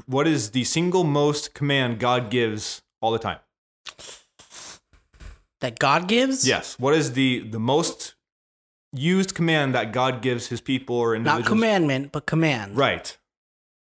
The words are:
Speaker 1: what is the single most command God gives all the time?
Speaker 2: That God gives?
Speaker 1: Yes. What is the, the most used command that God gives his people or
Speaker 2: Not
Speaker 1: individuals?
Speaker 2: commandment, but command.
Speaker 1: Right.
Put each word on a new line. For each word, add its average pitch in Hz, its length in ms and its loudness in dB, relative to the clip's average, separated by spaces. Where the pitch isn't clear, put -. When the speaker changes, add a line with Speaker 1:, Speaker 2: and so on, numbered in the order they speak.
Speaker 1:
what 139 220 0
is 127 240 0
the 127 120 0
single 175 400 2
most 147 520 0
command 135 440 0
God 123 300 2
gives 110 540 -2
all 110 100 0
the 113 80 0
time? 95 200 -6
Speaker 2:
That 123 180 -4
God 156 280 4
gives? 254 400 2
Speaker 1:
Yes. 104 300 0
What 135 160 2
is 143 200 2
the, 131 260 2
the 110 200 -8
most 139 540 -2
used 185 400 2
command 156 420 2
that 110 160 -2
God 127 300 0
gives 120 260 -2
his 117 140 -6
people 131 340 -2
or 117 220 0
Speaker 2:
Not 120 200 2
Speaker 1:
individuals? 123 100 -2
Speaker 2:
commandment, 180 640 2
but - 160 -8
command. 123 500 0
Speaker 1:
Right. 104 400 0